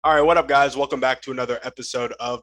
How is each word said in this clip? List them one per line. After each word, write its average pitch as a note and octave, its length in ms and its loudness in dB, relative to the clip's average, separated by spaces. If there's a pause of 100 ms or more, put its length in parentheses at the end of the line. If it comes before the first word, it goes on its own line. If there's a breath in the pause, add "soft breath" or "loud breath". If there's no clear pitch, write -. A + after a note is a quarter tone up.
All D#3 100 4
right, D3 80 4
what E3 160 6
up, D#3+ 80 2
guys? C#3 300 2
Welcome C3+ 240 -4
back C3 220 -2
to C3+ 100 -10
another B2 320 -4
episode A#2+ 560 -8
of A#2+ 220 -6